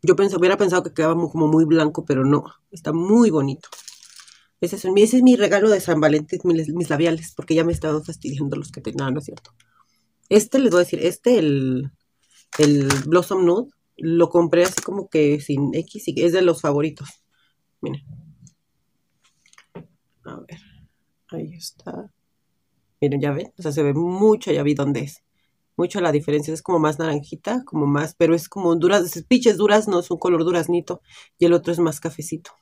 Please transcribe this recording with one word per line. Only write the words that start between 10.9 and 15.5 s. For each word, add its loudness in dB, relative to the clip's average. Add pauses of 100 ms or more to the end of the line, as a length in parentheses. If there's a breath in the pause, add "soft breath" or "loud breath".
este, 0
el, -2 (680 soft breath)
el 4 (180)
Blossom 0
Nude, 0 (240)
lo 0
compré 2
así -4
como -10
que 0
sin -4